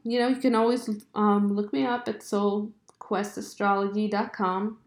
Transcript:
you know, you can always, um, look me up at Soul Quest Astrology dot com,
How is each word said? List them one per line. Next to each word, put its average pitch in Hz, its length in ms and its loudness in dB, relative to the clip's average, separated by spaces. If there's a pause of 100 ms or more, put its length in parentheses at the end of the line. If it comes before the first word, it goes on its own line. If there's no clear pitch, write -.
you 240 160 0
know, 240 80 4
you 262 80 2
can 262 180 2
always, 233 340 2 (280)
um, 202 360 4
look 208 200 -2
me 269 120 0
up 247 220 -2
at 214 160 -6
Soul 208 480 -2 (300)
Quest 202 380 -4
Astrology 202 720 0
dot 208 240 -2
com, 196 540 -2